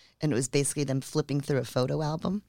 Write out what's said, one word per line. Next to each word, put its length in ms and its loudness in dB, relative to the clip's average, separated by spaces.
and 120 2
it 40 2
was 140 0
basically 340 0
them 160 0
flipping 400 -2
through 200 0
a 60 0
photo 360 0
album. 480 -2